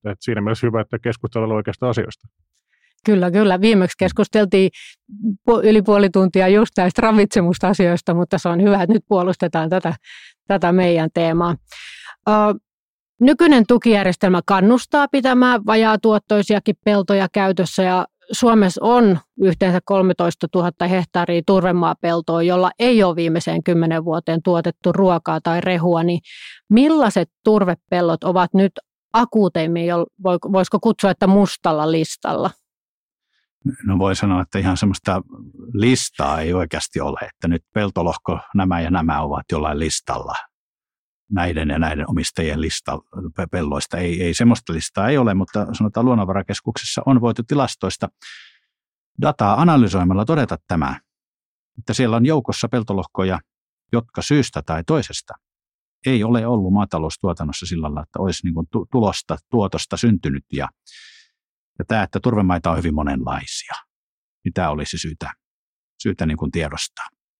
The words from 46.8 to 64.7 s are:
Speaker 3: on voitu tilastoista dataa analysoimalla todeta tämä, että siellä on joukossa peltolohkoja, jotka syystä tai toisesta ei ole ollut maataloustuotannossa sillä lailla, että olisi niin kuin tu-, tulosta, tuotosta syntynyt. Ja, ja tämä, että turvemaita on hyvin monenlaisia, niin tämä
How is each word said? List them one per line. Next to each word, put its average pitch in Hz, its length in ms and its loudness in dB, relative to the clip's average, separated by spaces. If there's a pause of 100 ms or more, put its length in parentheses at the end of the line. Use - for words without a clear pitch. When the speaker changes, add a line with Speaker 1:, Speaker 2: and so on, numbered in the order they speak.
Speaker 3:
on 131 140 -2
voitu 117 220 -2
tilastoista 117 640 -4 (1160)
dataa 120 380 0
analysoimalla 101 640 2
todeta 127 320 -2 (120)
tämä, 71 320 -4 (760)
että 110 140 -10
siellä 113 240 0
on 117 100 4
joukossa 127 420 -2
peltolohkoja, 95 720 -4 (540)
jotka 117 300 -4
syystä 131 440 -2
tai 80 180 -6
toisesta - 500 -4 (720)
ei 127 180 2
ole 113 220 0
ollut 104 260 0
maataloustuotannossa 85 920 -4
sillä 85 160 -6
lailla, 76 200 -8
että - 160 -14
olisi 92 280 -4
niin 85 80 -4
kuin 82 180 -6
tu-, 104 200 -6
tulosta, 101 440 -2 (140)
tuotosta 98 460 -4
syntynyt. 78 560 -2
Ja, 69 160 -8 (1080)
ja 87 60 -8
tämä, 110 180 0
että - 200 -6
turvemaita 92 480 0
on 80 60 0
hyvin 80 180 -2
monenlaisia, 69 800 -8 (720)
niin 90 80 -6
tämä 87 180 -2